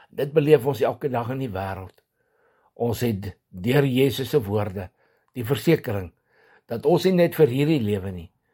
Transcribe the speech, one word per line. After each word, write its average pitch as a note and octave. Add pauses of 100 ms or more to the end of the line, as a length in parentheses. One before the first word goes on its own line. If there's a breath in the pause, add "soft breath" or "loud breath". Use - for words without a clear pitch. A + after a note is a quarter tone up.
Dit D3
beleef D3
ons C3
elke B2+
dag A#2
in C3+
die A2+
wêreld. F#2+ (800)
Ons A#2+
het G2+ (180)
deur B2
Jesus C3
se D3
woorde G2 (500)
die A#2
versekering A#2+ (580 soft breath)
dat B2
ons F3
nie F#3
net E3+
vir C#3+
hierdie D3
lewe G2+
nie, E2+ (260)